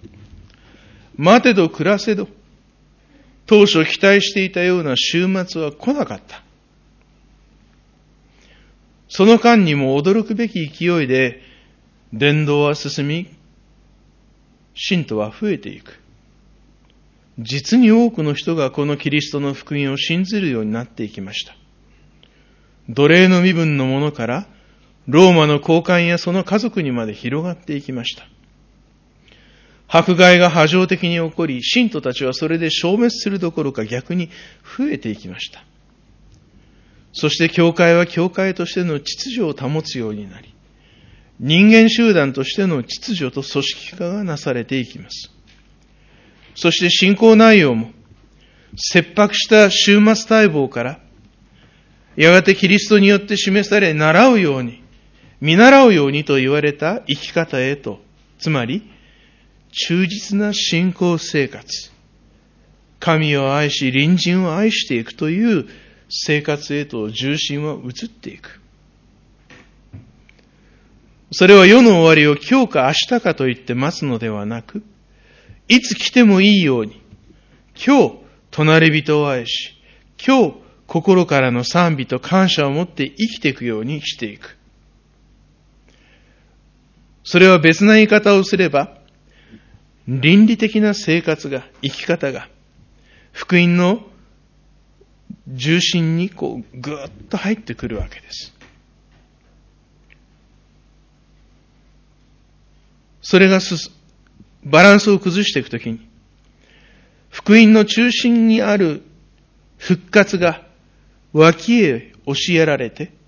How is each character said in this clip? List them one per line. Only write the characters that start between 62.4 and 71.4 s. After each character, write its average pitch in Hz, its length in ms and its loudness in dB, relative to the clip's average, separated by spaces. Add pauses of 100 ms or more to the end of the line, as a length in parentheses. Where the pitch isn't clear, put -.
神 156 380 0
を 135 180 -2
愛 147 160 -2
し、 131 220 -4
隣 151 240 2
人 175 280 -2
を 160 120 -4
愛 214 160 0
し - 160 -8
て 131 80 -4
い 117 80 -4
く - 100 -18
と 151 160 -6
い 202 300 0
う - 60 -8 (420)
生 147 340 -4
活 147 320 -6
へ 147 120 -6
と 110 240 -8
重 131 260 -6
心 147 280 -8
は 151 100 -8
移 123 320 -14
っ - 20 -18
て - 220 -20
い - 80 -20
く。 - 220 -20 (2750)
そ - 160 2